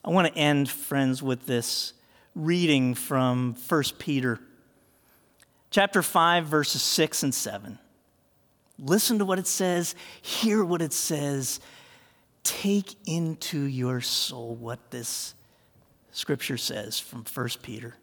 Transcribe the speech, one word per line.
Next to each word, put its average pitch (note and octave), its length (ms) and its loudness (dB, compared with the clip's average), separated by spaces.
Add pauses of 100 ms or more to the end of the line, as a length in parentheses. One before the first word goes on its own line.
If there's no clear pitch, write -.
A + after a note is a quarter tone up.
I - 80 -6
want F3 220 4
to D#3+ 60 -6
end, C#3+ 320 4
friends, C3+ 520 0
with B2+ 220 -2
this - 480 -2 (420)
reading D#3 600 2
from B2+ 600 0
First - 440 -2
Peter, B2+ 420 -2 (1300)
chapter G3 320 4
five, E3+ 440 4
verses D3+ 340 2
six - 420 2
and C3+ 120 0
seven. G2+ 440 -8 (1000)
Listen G#3 400 2
to G3+ 80 2
what F#3+ 120 2
it F#3 80 -4
says, F3 480 0 (280)
hear G#3+ 420 2
what E3+ 160 0
it D#3 140 -2
says, C#3+ 680 -2 (840)
take - 520 0 (100)
into D#3+ 540 -2
your B2+ 400 -2
soul A#2 540 -4
what A#2 360 -12
this - 440 -8 (760)
scripture - 440 -4
says G#2+ 420 -6
from - 260 -12
First - 360 -6
Peter. A#2 420 -12